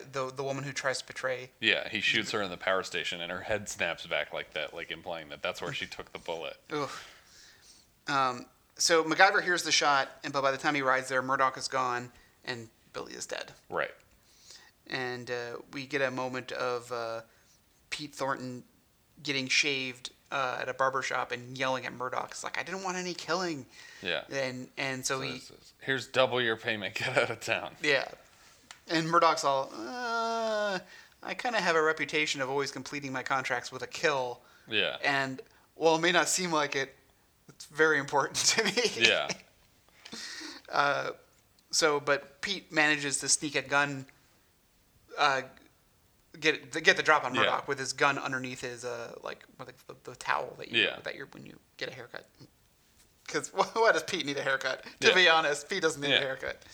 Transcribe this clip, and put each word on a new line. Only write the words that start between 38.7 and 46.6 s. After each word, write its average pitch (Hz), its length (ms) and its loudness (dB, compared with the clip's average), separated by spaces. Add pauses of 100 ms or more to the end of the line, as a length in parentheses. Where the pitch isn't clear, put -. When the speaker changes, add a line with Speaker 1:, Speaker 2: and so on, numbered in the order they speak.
Speaker 2:
Yeah. 113 320 6 (1400)
Speaker 1:
Uh, 139 420 0 (600)
so, 147 300 4
but 139 400 -2
Pete 190 280 -6
manages 151 500 2
to 139 100 -2
sneak 147 260 0
a 139 60 0
gun, 143 440 0 (1120)
uh, 139 260 4 (960)
get 147 320 0